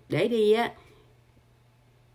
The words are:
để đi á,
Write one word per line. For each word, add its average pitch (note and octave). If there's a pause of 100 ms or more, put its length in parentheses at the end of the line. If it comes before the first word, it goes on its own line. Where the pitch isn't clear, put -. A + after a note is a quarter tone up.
để E3+
đi A3
á, A#3 (1400)